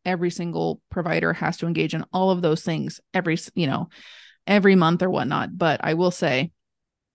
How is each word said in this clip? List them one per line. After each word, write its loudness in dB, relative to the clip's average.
every -2
single -4
provider -2
has -4
to -4
engage -2
in -6
all 2
of 2
those 2
things -6
every, 0
s-, -6
you 0
know, -2
every 6
month 4
or 0
whatnot. -4
But 0
I 0
will 0
say, -2